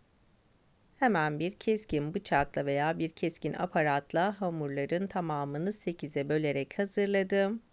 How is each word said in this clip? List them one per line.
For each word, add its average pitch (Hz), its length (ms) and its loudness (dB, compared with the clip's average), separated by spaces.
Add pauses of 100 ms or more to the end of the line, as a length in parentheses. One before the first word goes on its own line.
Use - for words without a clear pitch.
(960)
Hemen 156 440 2
bir 175 120 -2
keskin 165 640 -2
bıçakla 147 520 0
veya 147 340 0
bir 160 100 0
keskin - 440 -4
aparatla 170 880 0
hamurların 160 680 -2
tamamını 156 640 -2
sekize 151 580 -4
bölerek 147 500 0
hazırladım. 196 840 2 (120)